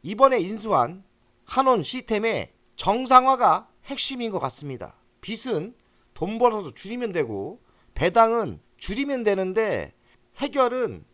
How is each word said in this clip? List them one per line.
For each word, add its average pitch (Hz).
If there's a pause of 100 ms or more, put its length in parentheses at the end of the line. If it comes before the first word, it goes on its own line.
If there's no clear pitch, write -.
이번에 262
인수한 190 (400)
한원 254
시스템의 214 (240)
정상화가 247 (160)
핵심인 247
것 190
같습니다. 135 (240)
빚은 214 (380)
돈 208
벌어서 214
줄이면 233
되고 123 (320)
배당은 214 (160)
줄이면 262
되는데 190 (440)
해결은 247 (100)